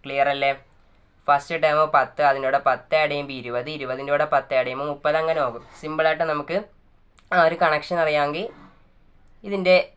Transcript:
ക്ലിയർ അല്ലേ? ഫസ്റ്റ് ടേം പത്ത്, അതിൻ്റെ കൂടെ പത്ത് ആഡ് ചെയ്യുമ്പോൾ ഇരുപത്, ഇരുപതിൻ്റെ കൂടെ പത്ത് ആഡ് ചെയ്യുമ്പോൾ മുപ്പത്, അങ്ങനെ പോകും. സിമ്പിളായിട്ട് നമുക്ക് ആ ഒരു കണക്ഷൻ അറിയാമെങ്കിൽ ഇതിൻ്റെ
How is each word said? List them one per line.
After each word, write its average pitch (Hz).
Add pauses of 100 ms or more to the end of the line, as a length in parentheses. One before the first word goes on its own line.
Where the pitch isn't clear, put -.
ക്ലിയർ 139
അല്ലേ? 139 (760)
ഫസ്റ്റ് 143
ടേം 151 (180)
പത്ത്, 135
അതിൻ്റെ 135
കൂടെ 135
പത്ത് 127
ആഡ് 151
ചെയ്യുമ്പോൾ 143
ഇരുപത്, 123
ഇരുപതിൻ്റെ 135
കൂടെ 147
പത്ത് 135
ആഡ് 127
ചെയ്യുമ്പോൾ 135
മുപ്പത്, 151
അങ്ങനെ 160
പോകും. 120 (160)
സിമ്പിളായിട്ട് 156
നമുക്ക് 151 (760)
ആ 180
ഒരു 165
കണക്ഷൻ 156
അറിയാമെങ്കിൽ 151 (1040)
ഇതിൻ്റെ 190 (220)